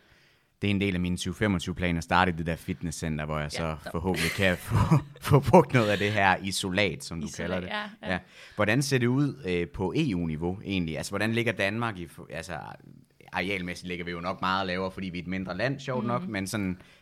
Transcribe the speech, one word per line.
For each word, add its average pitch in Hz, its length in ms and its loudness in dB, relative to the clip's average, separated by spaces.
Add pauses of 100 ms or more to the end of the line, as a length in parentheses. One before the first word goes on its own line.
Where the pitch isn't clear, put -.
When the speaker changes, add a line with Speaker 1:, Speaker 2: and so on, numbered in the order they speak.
(640)
Speaker 1:
Det 101 60 2
er 101 60 4
en 98 60 2
del 98 140 2
af 87 60 2
mine 90 160 0
tyve 87 180 -4
femogtyve-plan 90 640 0
at 82 80 -2
starte 92 260 4
i 85 40 -2
det 80 120 -4
der 82 100 -2
fitnesscenter, 80 680 -4
hvor 76 140 -4
jeg 73 60 -2
Speaker 2:
Ja, 73 40 -6 (280)
Speaker 1:
så - 80 -
Speaker 2:
så. - 60 -10
Speaker 1:
forhåbentlig 82 400 0
kan 92 300 2
<laughs> - 80 -14
få, 107 80 0 (440)
få 139 200 6 (100)
brugt 165 240 8
noget 110 160 6
af 101 80 4
det 101 140 2
her 98 240 6
isolat, 95 680 0
som 85 160 -8
du 76 60 -6
Speaker 2:
Isolat, 85 240 -6
Speaker 1:
kalder 90 100 -2
det. 90 80 -8
Speaker 2:
ja, 208 140 -6 (200)
ja. - 100 -4
Speaker 1:
Ja. 87 60 -2 (360)
Hvordan 107 280 4
ser 139 160 2
det 120 80 4
ud, 135 400 2
øh, 87 220 2
på 92 280 -2
E 151 200 2
U-niveau 85 480 -2
egentlig? 85 320 0
Altså, 80 140 -6
hvordan 104 220 -2
ligger 113 200 0
Danmark 101 460 -2
i 87 80 -10
for-, - 240 -18
altså, 80 280 -8 (720)
arealmæssigt 90 560 -4
ligger 87 160 -6
vi 87 60 -6
jo 85 100 -6
nok 92 200 -4
meget 95 260 2
lavere, 92 240 -2
fordi 95 180 -8
vi 87 100 -6
er 85 40 -6
et 82 60 -8
mindre 92 280 -4
land, 131 240 -2
sjovt 127 260 -4
nok, 120 160 0
Speaker 2:
Mhm. 107 100 -8
Speaker 1:
men 98 140 -2
sådan, 95 340 -2 (220)